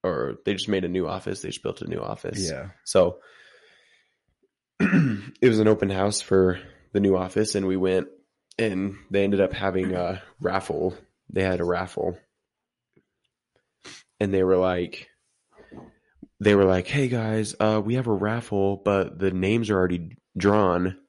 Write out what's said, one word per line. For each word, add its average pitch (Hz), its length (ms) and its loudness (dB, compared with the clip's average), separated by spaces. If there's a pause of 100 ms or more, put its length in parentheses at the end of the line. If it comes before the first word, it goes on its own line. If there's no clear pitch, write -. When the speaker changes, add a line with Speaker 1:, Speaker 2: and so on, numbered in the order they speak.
Speaker 1:
or 71 400 -4
they 104 80 0
just 95 160 -6
made 95 160 0
a 85 40 -4
new 87 200 -2
office. 95 320 -8
They - 80 -10
just - 140 -12
built - 180 -8
a - 80 -10
new - 120 -6
office. 85 500 -8
Speaker 2:
Yeah. 76 200 -10 (140)
Speaker 1:
So 90 340 2 (1600)
<clears throat> - 20 -20
it 131 680 2
was 110 120 4
an 107 80 6
open 107 220 4
house 98 300 0
for 92 380 4 (340)
the 101 80 2
new 95 160 4
office, 92 380 -2
and 98 120 -2
we 95 100 0
went, 92 320 0 (500)
and 98 380 -4 (140)
they 98 140 2
ended 98 160 2
up 95 120 2
having 92 420 -4
a 90 280 -6 (180)
raffle. 90 540 -4 (360)
They 95 120 -2
had 92 180 0
a 87 40 -2
raffle, 87 540 -4 (2000)
and 101 120 0
they 95 120 2
were 92 120 4
like, 90 520 -2 (1300)
they 104 140 6
were 98 100 6
like, 92 220 2
"Hey 139 220 -2
guys, 110 520 -2
uh, 107 240 2
we 113 100 -2
have 127 140 -2
a 113 40 0
raffle, 101 640 -2
but 98 420 0
the 95 120 0
names 101 400 -2
are 104 80 2
already 90 380 -2 (200)
drawn." 92 640 2 (100)